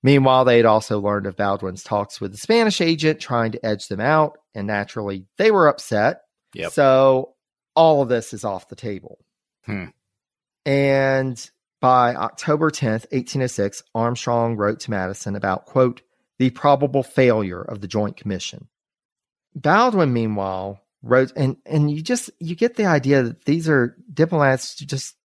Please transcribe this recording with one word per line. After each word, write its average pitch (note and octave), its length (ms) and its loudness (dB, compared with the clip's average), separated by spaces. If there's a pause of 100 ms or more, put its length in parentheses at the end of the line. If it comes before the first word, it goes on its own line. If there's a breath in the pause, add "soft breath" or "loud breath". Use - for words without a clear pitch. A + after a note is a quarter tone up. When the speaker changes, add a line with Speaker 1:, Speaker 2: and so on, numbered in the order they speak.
Speaker 1:
Meanwhile, C3 420 6
they A#2+ 140 6
had A2+ 80 6
also G#2+ 340 2
learned G2+ 260 -2
of F#2 100 -10
Baldwin's F#2+ 460 -4
talks - 380 -6
with G2 100 -8
the G#2 80 -18
Spanish A3 420 0
agent D#3 380 0
trying A2+ 340 -2
to A#2 140 -8
edge G#2+ 220 -4
them G2 120 -8
out, D3+ 380 0 (160)
and G2+ 120 -8
naturally, G2+ 600 -6 (100)
they A3 140 4
were F#3 160 4
upset. B2 540 0 (340)
Speaker 2:
Yep. F2 180 -8
Speaker 1:
So C3+ 600 4 (420)
all D#3 280 4
of A#2+ 60 -2
this A#2 240 -2
is A2 120 -12
off G2 240 -8
the - 80 -20
table. - 420 -12 (460)
Speaker 2:
Hmm. F#2+ 220 -10 (760)
Speaker 1:
And C3+ 880 0 (300)
by B2+ 340 4
October D3+ 560 -2
tenth, A#2 420 -4
eighteen C3 300 -4
oh B2+ 40 0
six, G2+ 360 -4 (120)
Armstrong A#2 600 -2
wrote G#2 240 -2
to - 100 -12
Madison G2 460 -6
about, G2 300 -4
quote, B2+ 360 0 (360)
"the B2+ 120 0
probable C#3 520 0
failure G#2+ 600 0
of G#2 180 -10
the G2+ 80 -12
Joint G#2 280 -4
Commission." - 520 -10 (880)
Baldwin, F#3 580 2
meanwhile, G2 680 -4 (220)
wrote, B2+ 340 2
and, C3+ 280 -2
and D3 260 0
you D3+ 120 -6
just, A#3+ 280 -4 (100)
you E3+ 140 -8
get A#3 220 -2
the G#3+ 100 -2
idea C#3 360 2
that - 240 -6
these D#3+ 220 0
are B2+ 280 2 (160)
diplomats D3 640 0
just - 400 -10 (100)